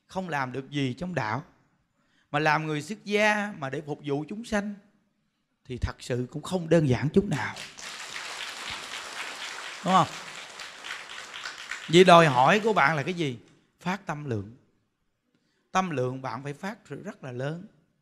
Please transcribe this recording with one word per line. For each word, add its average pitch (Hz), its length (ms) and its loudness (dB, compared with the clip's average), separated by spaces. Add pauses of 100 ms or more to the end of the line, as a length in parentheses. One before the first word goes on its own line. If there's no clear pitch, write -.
không 185 240 -8
làm 135 220 -2
được 131 180 -8
gì 135 240 -2
trong 180 220 -8
đạo. 117 280 -2 (880)
Mà 147 80 0
làm 156 280 2
người 151 140 -2
xuất - 240 -12
gia 208 520 0
mà 139 120 -6
để 143 120 -6
phục 147 240 -8
vụ 143 240 -2
chúng 208 160 -10
sanh 208 280 -4 (920)
thì 123 120 -8
thật - 220 -2
sự 123 320 -4
cũng 151 120 -10
không 175 260 -4
đơn 160 200 6
giản 120 200 2
chút 196 160 4
nào. 123 300 -4 (2250)
Đúng 180 80 4
không? 165 140 8 (1800)
Vậy 170 160 10
đòi 170 240 12
hỏi 139 360 6
của 220 100 2
bạn 160 220 4
là 139 80 0
cái 185 100 -4
gì? 139 260 -4 (400)
Phát 185 260 -6
tâm 147 200 -8
lượng. 110 300 -6 (1160)
Tâm 190 180 0
lượng 131 320 -2
bạn 131 220 -8
phải 143 100 -8
phát 196 360 -12
rất 160 340 -12
là 135 80 -12
lớn. 151 360 -8 (340)